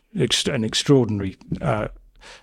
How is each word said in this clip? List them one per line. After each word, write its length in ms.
ex-, 280
an 180
extraordinary, 720
uh, 280